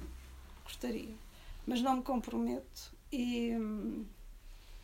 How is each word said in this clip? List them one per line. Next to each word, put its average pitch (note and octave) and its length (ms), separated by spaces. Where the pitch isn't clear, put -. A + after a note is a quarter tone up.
Gostaria. - 460
Mas A#3+ 160
não C4 140
me B3 60
comprometo A#3 880
e, A#3+ 420
hum, G#3+ 520